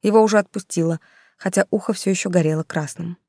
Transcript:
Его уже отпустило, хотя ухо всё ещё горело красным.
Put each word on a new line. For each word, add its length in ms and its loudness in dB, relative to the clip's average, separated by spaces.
Его 200 4
уже 180 4
отпустило, 600 -4
хотя 320 -2
ухо 240 -2
всё 160 -4
ещё 200 -2
горело 340 0
красным. 540 -8